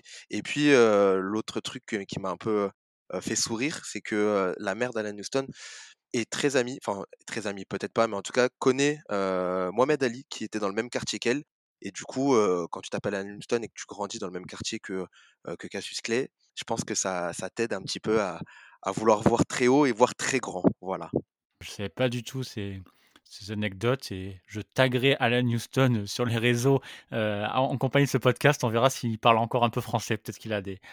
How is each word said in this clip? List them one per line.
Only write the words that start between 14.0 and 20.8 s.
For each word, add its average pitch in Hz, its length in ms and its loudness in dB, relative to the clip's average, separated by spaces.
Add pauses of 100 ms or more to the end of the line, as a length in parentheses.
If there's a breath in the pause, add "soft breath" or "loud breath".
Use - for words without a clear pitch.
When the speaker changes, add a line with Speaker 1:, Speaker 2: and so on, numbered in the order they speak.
Speaker 1:
dans 104 80 -6
le 90 60 -10
même 90 140 -10
quartier - 320 -8
que, 95 260 -6 (420 soft breath)
heu, 85 100 -8
que - 100 -12
Cassius - 340 -10
Clay, 117 280 -2 (260)
je - 100 -12
pense - 180 -4
que 110 120 -6
ça, 87 360 -2
ça 92 180 -8
t'aide 113 220 -4
un 98 100 -4
petit - 200 -8
peu 110 180 2
à, 90 220 -2 (400 loud breath)
à 98 100 -2
vouloir 110 300 4
voir 113 240 4
très - 220 2
haut 139 180 8
et 127 80 4
voir 110 220 4
très - 240 -2
grand, 90 240 -4 (180)